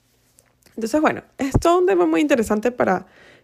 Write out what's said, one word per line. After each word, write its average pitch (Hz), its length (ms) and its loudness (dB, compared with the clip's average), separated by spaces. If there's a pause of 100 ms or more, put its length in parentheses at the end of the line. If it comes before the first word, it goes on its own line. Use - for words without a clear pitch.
(760)
Entonces, 233 240 -2
bueno, 277 220 0 (140)
es 269 240 -6
todo 339 180 2
un 359 80 2
tema 359 200 2
muy 320 140 0
interesante 240 500 0
para 208 360 -2 (380)